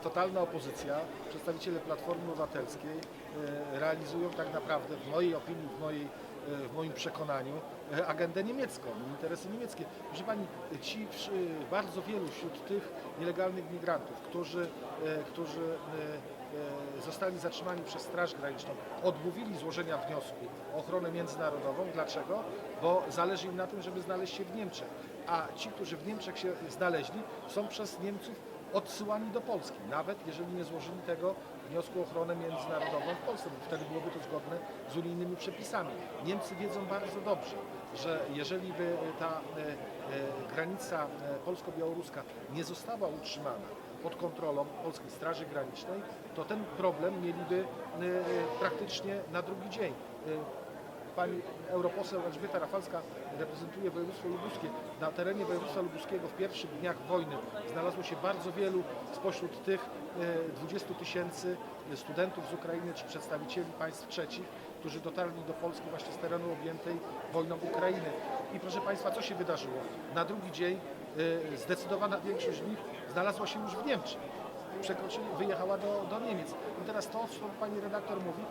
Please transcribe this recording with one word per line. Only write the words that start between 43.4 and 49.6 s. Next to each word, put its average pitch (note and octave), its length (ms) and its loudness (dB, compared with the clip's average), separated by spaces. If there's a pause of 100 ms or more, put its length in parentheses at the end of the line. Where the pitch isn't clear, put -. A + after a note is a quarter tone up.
pod E3 120 -2
kontrolą D3+ 500 2 (180)
polskiej D3+ 280 -4
Straży D#3+ 340 -2
Granicznej, C#3+ 560 -2 (340)
to D#3+ 100 0
ten G#3+ 180 0 (140)
problem F3+ 440 4
mieliby, F3 340 2
e, F3+ 480 0
e, E3+ 560 4
praktycznie G3 600 2 (120)
na F3 100 2
drugi F#3+ 280 -2